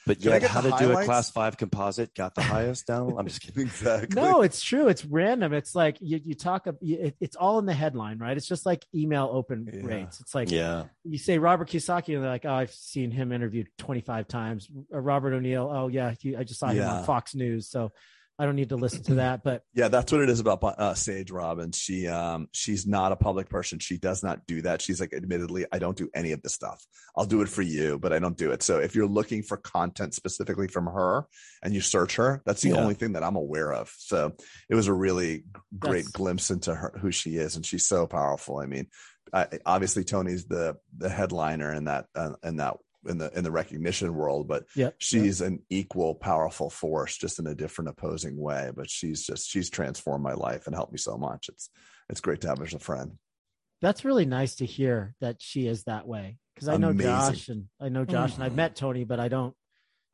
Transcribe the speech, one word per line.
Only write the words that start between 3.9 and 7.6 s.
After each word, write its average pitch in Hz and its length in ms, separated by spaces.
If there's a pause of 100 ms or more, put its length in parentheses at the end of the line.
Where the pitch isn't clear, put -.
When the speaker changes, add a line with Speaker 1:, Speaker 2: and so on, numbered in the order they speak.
Speaker 3:
No, 349 200
it's 185 200
true. 269 280
It's 165 160
random. 170 480
It's 147 220
like 156 260
you, 160 200
you 156 140
talk, 180 320
ab-, 156 140
you, 165 180
it, 151 220
it's - 160
all 196 220
in 208 60